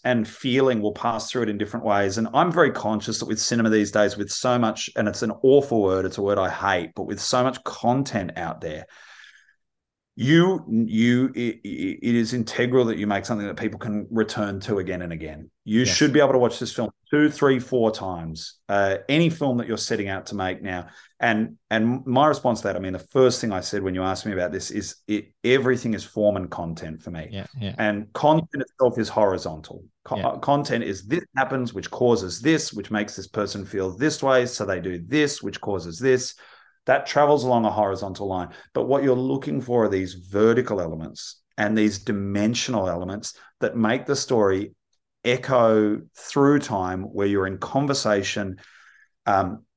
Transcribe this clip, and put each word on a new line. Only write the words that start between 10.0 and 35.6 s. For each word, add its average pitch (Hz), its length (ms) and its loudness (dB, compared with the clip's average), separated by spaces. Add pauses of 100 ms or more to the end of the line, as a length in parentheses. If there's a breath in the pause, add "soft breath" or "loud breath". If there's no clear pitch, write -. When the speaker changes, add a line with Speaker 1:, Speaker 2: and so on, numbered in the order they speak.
Speaker 1:
you, 165 520 4
you, 117 680 4
it, 120 300 -4
it 95 500 -2
is 117 180 0
integral 123 520 2
that 107 120 -2
you 101 80 -4
make 98 200 -2
something 104 220 -6
that 92 100 -8
people 104 200 -6
can 104 320 -6
return 107 520 -2
to 104 180 -2
again 90 220 -6
and 87 100 -8
again. 78 400 -12 (140)
You 107 160 2
Speaker 2:
Yes. 127 120 2
Speaker 1:
should 147 200 4
be 147 80 6
able 135 100 6
to 131 60 4
watch 120 200 2
this 120 160 -6
film 110 160 -4 (220)
two, 147 180 4
three, 135 300 2
four 113 320 0
times. 85 680 -10 (100)
Uh, 98 300 2 (100)
any 160 200 4
film 139 280 0
that 120 100 -4
you're 110 100 -2
setting 104 300 -4
out 95 200 -6
to 107 80 -8
make 92 260 -4
now. 90 260 -8 (320 loud breath)
And, 113 380 0 (120)
and 117 360 0
my 135 220 4
response 131 340 0
to 104 60 -4
that, 92 100 -2
I - 20 -6
mean, 92 140 -6
the 92 60 -8
first 127 420 2
thing 113 100 -2
I 92 80 -2
said 98 240 -4
when 95 100 -2
you 92 100 -2
asked 95 220 -2
me 107 60 -4
about 90 220 -2
this 92 180 -8
is 101 240 -6 (120)
it, 104 260 -4 (100)
everything 120 500 2
is 95 120 -6
form 104 320 0
and 92 120 -6
content 82 520 -10
for - 100 -12
me. 80 180 -10
Speaker 2:
Yeah, 98 180 -12 (120)
yeah. 98 180 -6
Speaker 1:
And 107 360 -2
content 151 500 2
itself 120 340 0
is 107 120 0
horizontal. 90 720 -2 (220)
Co-, - 100 -6
Speaker 2:
Yeah. 190 140 -4
Speaker 1:
uh, 139 80 -4
content 139 480 -2
is 98 220 -8
this 165 180 -2 (100)
happens, 127 380 -2
which 92 180 -10
causes 107 480 2
this, 151 320 0
which 104 180 -8
makes 104 280 -2
this 98 100 -12
person 101 380 -4
feel 92 320 -4
this 151 260 -2
way. 131 220 4
So 117 200 -6
they 95 140 -2
do 90 260 -6
this, 143 380 0
which 98 160 -8
causes 87 400 -6